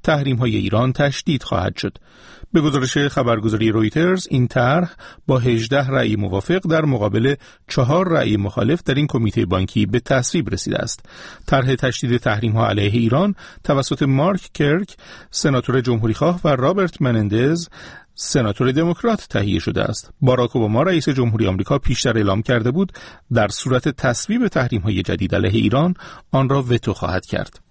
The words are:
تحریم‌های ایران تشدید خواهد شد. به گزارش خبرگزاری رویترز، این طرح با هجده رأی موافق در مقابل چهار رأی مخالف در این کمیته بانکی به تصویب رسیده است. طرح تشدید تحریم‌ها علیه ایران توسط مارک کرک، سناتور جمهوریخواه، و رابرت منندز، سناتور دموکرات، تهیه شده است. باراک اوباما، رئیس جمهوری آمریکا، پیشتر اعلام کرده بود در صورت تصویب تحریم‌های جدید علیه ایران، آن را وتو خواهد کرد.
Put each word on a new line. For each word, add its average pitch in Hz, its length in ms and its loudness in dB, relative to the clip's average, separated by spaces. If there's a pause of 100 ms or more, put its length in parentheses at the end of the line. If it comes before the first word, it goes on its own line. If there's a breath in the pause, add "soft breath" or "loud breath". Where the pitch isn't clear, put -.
تحریم‌های 127 540 0
ایران 104 360 0
تشدید 139 500 0
خواهد 95 340 -4
شد. - 220 -8 (540 loud breath)
به 165 80 6
گزارش 143 380 0
خبرگزاری 113 720 0
رویترز، 156 600 0
این 123 180 2
طرح 143 420 2 (360 loud breath)
با 131 120 2
هجده 120 500 0
رأی 120 280 0
موافق 98 420 -2
در 160 260 0
مقابل 113 500 2 (340 loud breath)
چهار 156 400 2
رأی 127 280 2
مخالف 107 460 0
در 139 120 -2
این 147 120 2
کمیته 113 380 0
بانکی 95 420 0
به 117 140 0
تصویب 131 480 0
رسیده 101 300 -4
است. - 280 -8 (400 loud breath)
طرح 135 280 2
تشدید 123 420 0
تحریم‌ها 110 520 0
علیه 104 220 0 (100)
ایران 147 340 2 (300 loud breath)
توسط 139 380 0
مارک 147 520 0
کرک، 160 420 0 (340 loud breath)
سناتور 131 500 0
جمهوریخواه، 120 640 0
و 160 40 2
رابرت 156 540 0
منندز، 123 680 0 (460 loud breath)
سناتور 123 580 0
دموکرات، 170 580 0
تهیه 98 280 0
شده - 240 -2
است. - 280 -6 (100)
باراک 123 360 2
اوباما، 110 260 2
رئیس 170 260 0
جمهوری 117 380 0
آمریکا، 98 320 0
پیشتر 123 380 0
اعلام 101 260 2
کرده 120 280 0
بود 185 220 -2 (400 loud breath)
در 110 160 2
صورت 127 400 -2
تصویب 202 600 -2
تحریم‌های 110 540 0
جدید 90 320 -2
علیه 98 260 2
ایران، 139 340 2 (380 loud breath)
آن 135 160 2
را 139 140 2
وتو 120 300 0
خواهد 92 340 -4
کرد. - 340 -6 (100)